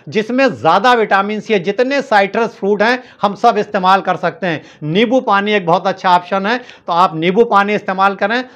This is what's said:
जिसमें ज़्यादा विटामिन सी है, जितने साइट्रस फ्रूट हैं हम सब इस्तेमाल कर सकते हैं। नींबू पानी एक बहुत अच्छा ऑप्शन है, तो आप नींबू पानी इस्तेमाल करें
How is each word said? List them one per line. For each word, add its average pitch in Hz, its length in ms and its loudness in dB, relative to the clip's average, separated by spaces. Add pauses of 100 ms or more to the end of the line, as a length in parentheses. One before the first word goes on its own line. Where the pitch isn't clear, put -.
जिसमें 233 380 -2
ज़्यादा 185 460 2
विटामिन 208 460 0
सी 220 140 -4
है, 202 60 2
जितने 247 420 -2
साइट्रस 208 540 0
फ्रूट 196 260 -2
हैं 247 220 0 (180)
हम 202 140 -2
सब 226 220 2
इस्तेमाल 190 440 2
कर 185 140 -2
सकते 170 320 -6
हैं। 160 160 -4 (200)
नींबू 214 360 0
पानी 208 340 0
एक 196 120 0
बहुत 170 220 0
अच्छा 185 280 2
ऑप्शन 190 300 -2
है, 233 120 -2
तो - 360 -12
आप 170 220 2
नींबू 180 280 0
पानी 208 320 2
इस्तेमाल 196 400 -2
करें 220 280 -2 (120)